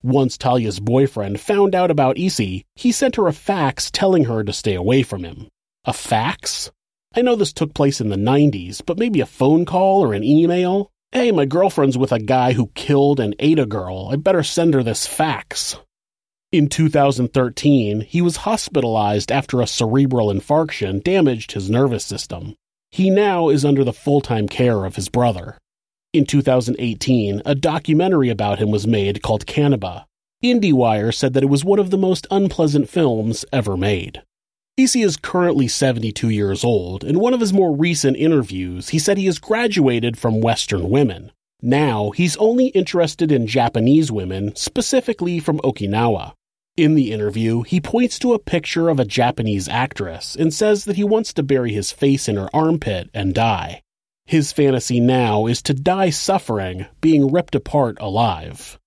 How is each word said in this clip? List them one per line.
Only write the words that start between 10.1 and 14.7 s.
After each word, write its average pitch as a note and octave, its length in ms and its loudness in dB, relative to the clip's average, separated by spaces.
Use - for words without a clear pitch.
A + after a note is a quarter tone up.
an G#2 100 -4
email? F3 680 2
"Hey, A#3+ 200 0
my D3+ 140 2
girlfriend's C#3+ 520 2
with B2+ 140 0
a A#2 80 0
guy B2+ 340 2
who A2+ 220 0
killed C#3+ 440 2
and G#2 200 -2
ate D#3 180 2
a C3+ 80 2
girl. F#2+ 460 -8
I C#3 60 -2
better F3 260 2
send E3+ 320 2